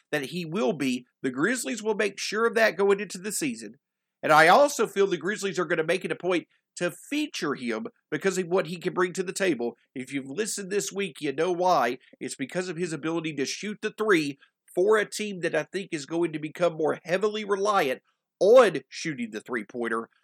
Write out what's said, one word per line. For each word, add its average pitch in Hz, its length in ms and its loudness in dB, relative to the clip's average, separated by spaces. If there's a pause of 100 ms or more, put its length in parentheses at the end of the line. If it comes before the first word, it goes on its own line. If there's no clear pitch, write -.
(140)
that 143 140 -4
he 170 180 -6
will 214 260 0
be, 131 340 -2 (160)
the 135 80 -4
Grizzlies 208 540 -2
will 214 120 0
make 202 220 -2
sure 220 280 -2
of 214 100 -2
that 214 220 2
going 196 240 2
into 196 160 -10
the 196 160 -10
season. 113 420 -6 (480)
And 139 80 2
I 156 160 10
also 240 400 6
feel 196 200 2
the 175 100 -2
Grizzlies 185 420 -4
are 180 60 0
gonna 160 180 0
make 170 220 0
it 170 80 -6
a - 20 -2
point 175 320 -2 (300)
to 175 120 -2
feature 285 640 -4
him 113 320 -4 (220)
because 180 280 -2
of 180 100 -2
what 170 200 0
he 175 100 -8
can 170 160 -4
bring 180 180 0
to 185 120 -4
the 185 100 -6
table. 120 420 -2 (180)
If 127 200 -10
you've 135 160 -8
listened 190 420 -6
this 196 180 -2
week, 190 300 -6
you 139 140 -4
know 160 180 0
why. 170 460 2 (200)
It's - 180 -8
because 180 340 -6
of 160 80 -8
his 170 160 -4
ability 160 400 -4
to 135 120 -2
shoot 196 360 -8
the 214 100 -4
three 165 480 2 (340)
for 202 220 4
a 208 80 2
team 196 380 -6
that 160 120 -2
I 151 100 0
think 190 280 -8
is 147 140 -6
going 165 260 -2
to 156 80 -8
become 160 380 -2
more 156 260 0
heavily 208 400 -2
reliant 196 580 0 (380)
on 196 480 8
shooting 120 440 -6
the 104 100 -8
three-pointer. 113 640 -4 (160)